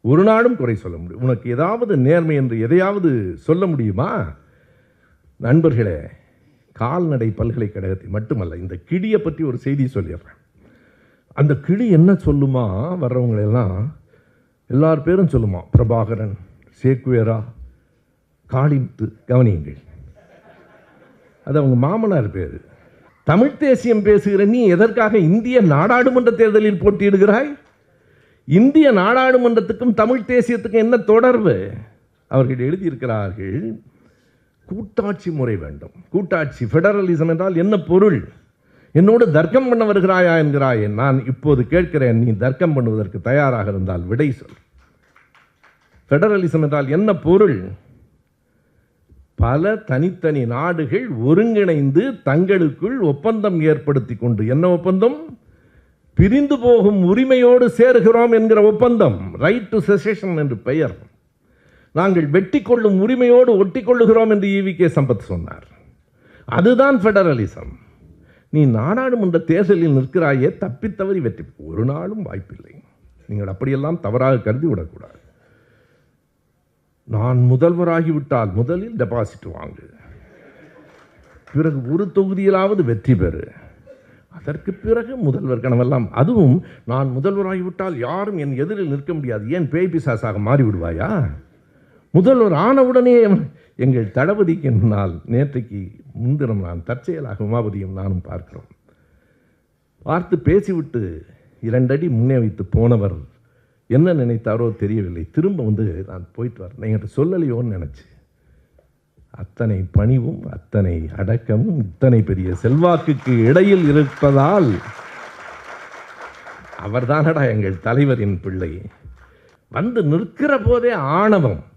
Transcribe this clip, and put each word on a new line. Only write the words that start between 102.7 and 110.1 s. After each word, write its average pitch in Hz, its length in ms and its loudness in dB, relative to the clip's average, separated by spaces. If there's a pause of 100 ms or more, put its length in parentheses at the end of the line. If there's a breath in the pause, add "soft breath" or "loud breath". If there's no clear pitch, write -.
என்ன 165 240 2
நினைத்தாரோ 113 640 -2
தெரியவில்லை. 95 540 -6
திரும்ப 175 340 -2
வந்து, 101 440 -4
"நான் 90 240 -16
போயிட்டு 110 320 -10
வரேன், 90 180 -18
என்கிட்ட 107 220 -4 (120)
சொல்லலையோன்னு 127 640 -2
நினைச்சு." 71 280 -14 (1200)
அத்தனை 101 600 -6
பணிவும் 120 500 0 (100)